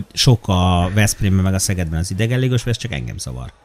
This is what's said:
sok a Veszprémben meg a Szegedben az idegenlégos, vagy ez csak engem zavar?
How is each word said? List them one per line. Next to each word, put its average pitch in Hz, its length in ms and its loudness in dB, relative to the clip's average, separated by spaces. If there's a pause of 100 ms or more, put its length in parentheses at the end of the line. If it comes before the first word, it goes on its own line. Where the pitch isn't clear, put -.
(140)
sok - 340 2
a 90 460 2
Veszprémben 98 500 2
meg 95 100 2
a 95 60 0
Szegedben 85 400 -2
az 87 120 -4
idegenlégos, 123 520 0
vagy 120 100 -4
ez - 60 -4
csak - 140 -8
engem 60 240 -8
zavar? 62 360 -10 (120)